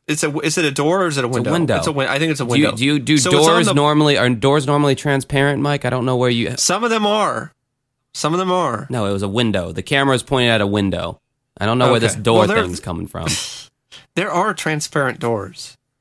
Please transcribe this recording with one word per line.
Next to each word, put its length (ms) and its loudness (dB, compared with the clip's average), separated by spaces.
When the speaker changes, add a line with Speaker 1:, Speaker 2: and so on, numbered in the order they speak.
Speaker 1:
It's 160 -2
a, 160 0
is 180 -2
it 80 0
a 60 2
door 320 0
or 60 0
is 100 -4
it 60 0
a 20 0
Speaker 2:
It's 100 -2
a 40 0
Speaker 1:
window? 120 -2
Speaker 2:
window. 260 0
Speaker 1:
It's 100 -2
a 40 -2
win-, 140 -2
I 140 -2
think 100 0
it's 100 -2
a 60 -2
Speaker 2:
Do 100 -2
you, 100 4
Speaker 1:
window. 100 -2
Speaker 2:
do 80 -2
you, 160 2
do 180 2
Speaker 1:
So 120 2
it's 80 4
on 60 6
Speaker 2:
doors 120 4
Speaker 1:
the 80 2
Speaker 2:
normally, 420 4
are 140 2
doors 340 2
normally 300 2
transparent, 680 0
Mike? 240 -2
I 60 0
don't 140 -2
know 100 0
where 160 2
you 260 -2
Speaker 1:
Some 280 -2
of 60 0
them 140 0
are. 480 -2
Some 180 -2
of 60 0
them 140 0
are. 360 -2
Speaker 2:
No, 180 -2
it 60 0
was 120 -2
a 40 -2
window. 440 0
The 100 -8
camera 320 0
is 80 -2
pointed 300 0
at 80 2
a 80 0
window. 520 -2
I 80 -4
don't 120 0
know 120 4
where 80 4
this 140 0
Speaker 1:
Okay. 100 -8
Speaker 2:
door 180 4
Speaker 1:
Well, 60 4
there 160 2
Speaker 2:
thing's 160 -6
coming 300 -8
from. 240 -10
Speaker 1:
<laughs> 40 -4
There 180 -2
are 220 0
transparent 680 -4
doors. 560 -6